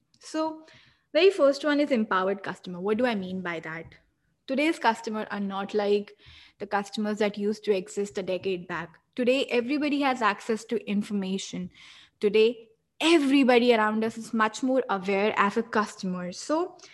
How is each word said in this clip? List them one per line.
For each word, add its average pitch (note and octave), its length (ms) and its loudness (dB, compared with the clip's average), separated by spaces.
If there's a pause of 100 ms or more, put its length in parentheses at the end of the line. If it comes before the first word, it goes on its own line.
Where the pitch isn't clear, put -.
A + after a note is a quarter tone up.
(200)
So D#4 480 -6 (460)
very F4+ 180 6
first C#4 340 2
one D4 140 2
is D4 100 0
empowered G3 540 0
customer. F3+ 360 -12
What G#3 180 -2
do B3 100 2
I A#3 80 0
mean F#3 260 -6
by E3+ 200 -6
that? E3 240 -12 (600)
Today's D4+ 320 0
customer A3+ 540 -2
are G#3 80 -8
not G3 340 -6
like G#3 420 0 (440)
the G3+ 80 -10
customers G#3 500 -4
that G#3 220 -2
used G#3 240 -2
to G#3 120 2
exist G3+ 440 -6
a F#3+ 40 -6
decade F#3 440 -4
back. E3+ 320 -10 (160)
Today, B3+ 340 2
everybody C4+ 500 0
has B3+ 220 0
access G#3+ 440 -2
to A#3 120 -4 (120)
information. G3 800 -4 (520)
Today, A3 480 4 (320)
everybody C4+ 720 6
around A3 300 2
us A3+ 120 -6
is A3+ 160 -12
much A3 300 0
more C4 260 2
aware G3 460 0
as G3+ 220 2
a A3+ 60 -2
customer. F3+ 680 -4
So, D#4+ 460 -4 (160)